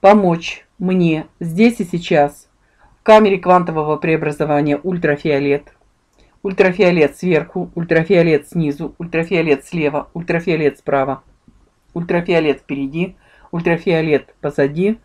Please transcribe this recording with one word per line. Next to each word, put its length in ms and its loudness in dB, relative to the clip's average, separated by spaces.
помочь 640 2
мне 500 0
здесь 400 0
и 60 -4
сейчас 640 -2
в 60 -20
камере 340 6
квантового 600 0
преобразования 760 -2
ультрафиолет, 960 -2
ультрафиолет 760 2
сверху, 600 -4
ультрафиолет 720 0
снизу, 500 -4
ультрафиолет 680 -2
слева, 480 -6
ультрафиолет 680 -2
справа, 420 -4
ультрафиолет 640 -2
впереди, 560 -8
ультрафиолет 880 -2
позади 640 -2